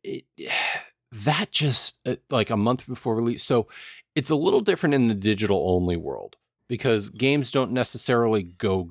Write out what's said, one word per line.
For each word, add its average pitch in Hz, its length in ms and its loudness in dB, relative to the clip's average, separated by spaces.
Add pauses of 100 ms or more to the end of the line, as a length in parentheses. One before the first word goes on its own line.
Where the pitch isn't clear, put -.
it, - 220 -10 (120)
<sighs> - 760 -8
that 147 400 -2
just, - 540 -2
uh, 127 100 -2 (140)
like, 117 200 0
a 113 60 0
month 117 320 0
before 120 260 -4
release. 117 300 -2
So 120 240 2 (480)
it's 147 140 -2
a 151 60 4
little 175 240 2
different 175 340 2
in 127 120 4
the 110 80 2
digital-only 95 840 2
world, 67 400 -10 (320)
because 113 420 0
games 135 420 0
don't 127 180 0
necessarily 120 720 2
go 90 480 -2